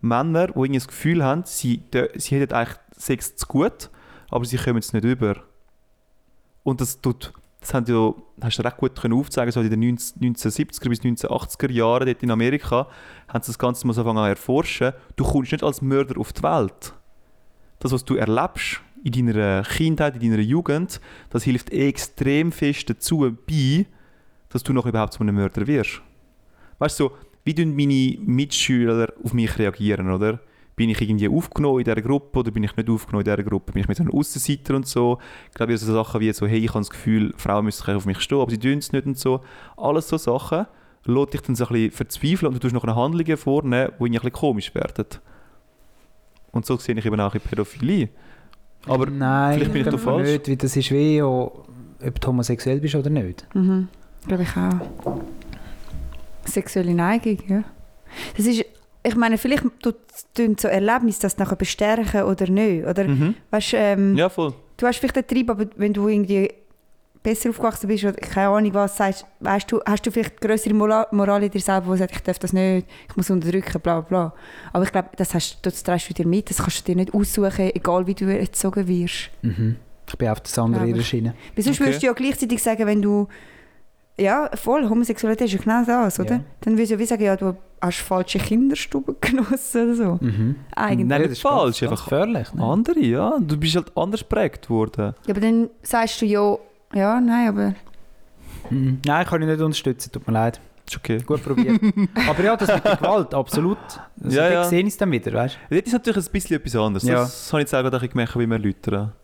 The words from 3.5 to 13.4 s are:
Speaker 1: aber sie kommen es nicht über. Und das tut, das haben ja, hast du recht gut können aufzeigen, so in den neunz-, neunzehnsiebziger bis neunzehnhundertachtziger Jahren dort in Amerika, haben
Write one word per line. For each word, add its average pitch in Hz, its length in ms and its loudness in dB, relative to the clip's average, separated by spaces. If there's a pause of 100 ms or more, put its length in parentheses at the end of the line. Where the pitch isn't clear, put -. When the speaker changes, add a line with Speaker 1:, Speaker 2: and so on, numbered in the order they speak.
Speaker 1:
aber 120 140 -2
sie 123 140 -4
kommen 120 200 0
es - 140 -6
nicht 107 120 0
über. 117 320 2 (1300)
Und 131 160 0
das 127 200 -4
tut, - 320 -4 (280)
das - 120 -12
haben 123 140 0
ja, 113 260 4 (320)
hast 117 140 -2
du 120 40 -2
recht 120 140 -2
gut - 240 -2
können 117 180 0
aufzeigen, 131 340 -2
so 123 80 0
in 110 100 2
den 110 100 0
neunz-, 120 400 -2
neunzehnsiebziger 123 680 -2
bis 117 120 -2
neunzehnhundertachtziger - 720 -2
Jahren 117 340 2
dort 123 160 -2
in 120 80 0
Amerika, 123 580 0 (400)
haben 120 140 -4